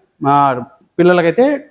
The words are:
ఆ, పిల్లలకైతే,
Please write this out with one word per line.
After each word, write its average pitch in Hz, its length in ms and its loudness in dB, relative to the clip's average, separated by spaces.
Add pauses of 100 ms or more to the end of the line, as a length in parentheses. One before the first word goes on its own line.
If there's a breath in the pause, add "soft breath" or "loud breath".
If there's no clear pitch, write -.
(280)
ఆ, 139 360 0 (360)
పిల్లలకైతే, 180 720 0